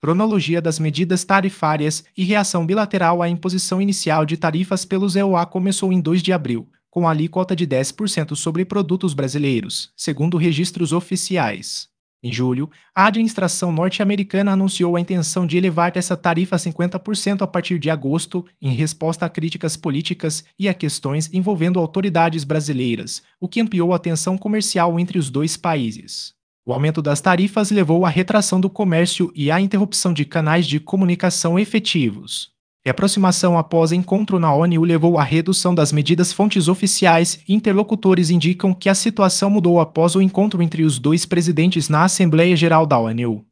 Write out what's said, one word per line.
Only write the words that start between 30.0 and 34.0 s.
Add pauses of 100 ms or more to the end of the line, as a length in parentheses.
de
canais
de
comunicação
efetivos. (360)
A
aproximação
após
encontro